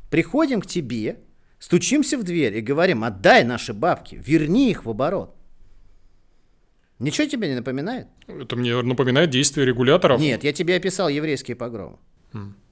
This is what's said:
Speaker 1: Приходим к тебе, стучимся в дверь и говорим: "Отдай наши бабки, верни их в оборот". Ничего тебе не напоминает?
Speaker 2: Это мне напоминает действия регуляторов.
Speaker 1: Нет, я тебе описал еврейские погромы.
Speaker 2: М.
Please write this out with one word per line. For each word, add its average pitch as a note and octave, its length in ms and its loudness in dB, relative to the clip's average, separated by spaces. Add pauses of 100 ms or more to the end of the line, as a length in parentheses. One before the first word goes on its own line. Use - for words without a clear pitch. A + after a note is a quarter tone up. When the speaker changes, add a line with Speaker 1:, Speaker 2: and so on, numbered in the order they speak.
(100)
Speaker 1:
Приходим B3 520 0
к - 40 -16
тебе, A#2+ 520 -6 (400)
стучимся - 580 2
в A#3+ 60 -4
дверь D#3+ 340 0
и A2+ 60 -4
говорим: C#3 420 0
"Отдай B2 400 6
наши A#2+ 300 -4
бабки, D3 400 -2 (100)
верни E3 460 2
их A#2+ 160 -4
в A2+ 40 -4
оборот". C3+ 440 -4 (1600)
Ничего D3 300 -2
тебе A3 200 -4
не C3+ 80 -2
напоминает? C#3 500 -6 (200)
Speaker 2:
Это C3 300 -10
мне A#2+ 240 0
напоминает B2+ 480 2
действия C3 380 2
регуляторов. B2+ 540 4
Speaker 1:
Нет, C3+ 240 0
я D3 80 0
тебе F3+ 240 0
описал F#3 340 -2
еврейские C#3+ 460 -4
погромы. A2+ 420 -12 (340)
Speaker 2:
М. G2+ 240 -14 (160)